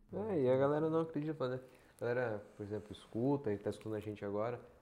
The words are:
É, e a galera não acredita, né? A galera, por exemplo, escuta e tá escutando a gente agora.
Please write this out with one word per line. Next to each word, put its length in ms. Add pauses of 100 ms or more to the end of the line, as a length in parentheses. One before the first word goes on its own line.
(140)
É, 280
e 80
a 80
galera 320
não 120
acredita, 480
né? 100 (380)
A 20
galera, 460 (120)
por 60
exemplo, 280
escuta 600
e 40
tá 120
escutando 260
a 40
gente 260
agora. 340 (220)